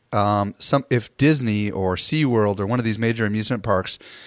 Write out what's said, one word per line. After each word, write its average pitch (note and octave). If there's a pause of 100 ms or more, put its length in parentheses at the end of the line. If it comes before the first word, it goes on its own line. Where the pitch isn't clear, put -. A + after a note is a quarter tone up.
(120)
um, G2+
some, -
if B2
Disney A#2
or F#2
SeaWorld A2+
or G2
one A#2+
of A#2+
these G#2+
major A2+
amusement G#2+
parks F#2+ (280)